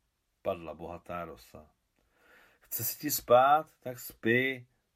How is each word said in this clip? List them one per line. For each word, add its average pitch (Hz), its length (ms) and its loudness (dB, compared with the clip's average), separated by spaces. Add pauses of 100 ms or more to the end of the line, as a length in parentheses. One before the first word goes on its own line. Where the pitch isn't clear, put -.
(420)
padla 85 320 -6
bohatá 85 520 -10
rosa. 78 460 -18 (880)
"Chce - 240 -8
se - 140 -6
ti 147 140 -6
spát? 139 580 4 (100)
Tak 127 200 -10
spí," 123 680 -2 (280)